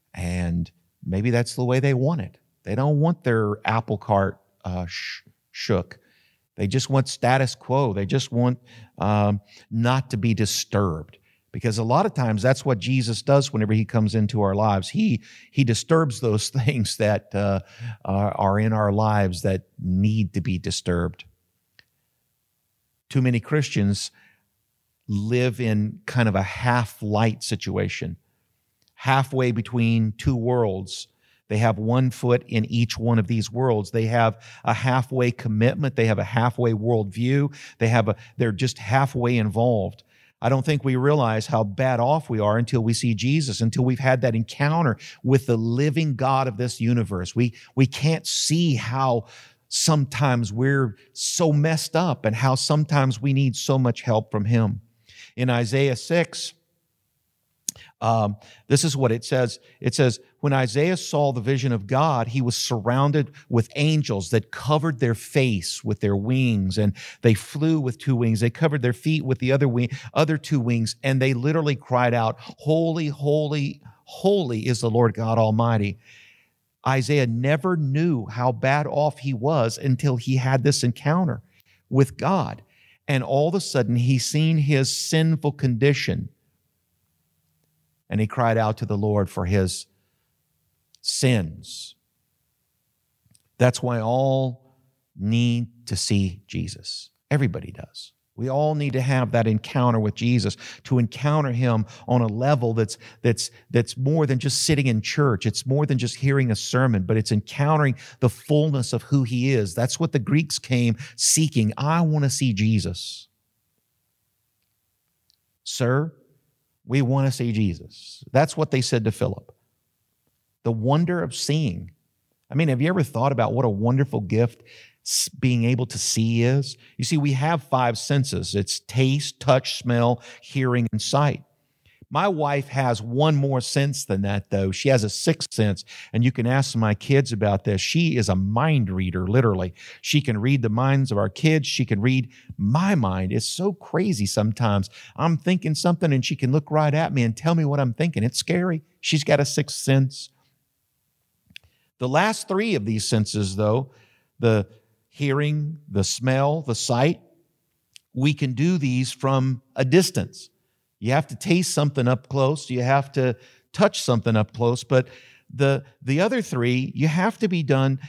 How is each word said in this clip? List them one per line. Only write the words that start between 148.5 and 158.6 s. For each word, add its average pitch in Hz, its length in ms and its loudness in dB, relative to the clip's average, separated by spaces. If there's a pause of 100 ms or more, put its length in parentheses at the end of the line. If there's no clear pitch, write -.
She's 151 240 0
got 147 160 4
a 143 40 2
sixth - 340 -4
sense. 135 520 0 (1700)
The 123 100 -4
last 185 380 2
three 196 280 0
of 117 100 -2
these 107 240 -2
senses, 104 480 0
though, 107 340 0 (480)
the 110 300 2 (400)
hearing, 147 800 -2
the 95 160 0
smell, 135 560 0
the 127 140 -4
sight, 131 460 0 (920)
we 143 220 0
can 139 180 -4
do 160 240 0